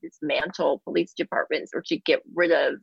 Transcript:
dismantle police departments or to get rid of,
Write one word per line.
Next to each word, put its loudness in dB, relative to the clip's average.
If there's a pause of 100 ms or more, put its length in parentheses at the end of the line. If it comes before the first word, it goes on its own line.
dismantle -2
police -2
departments -2
or -4
to -2
get 2 (120)
rid 4
of, 4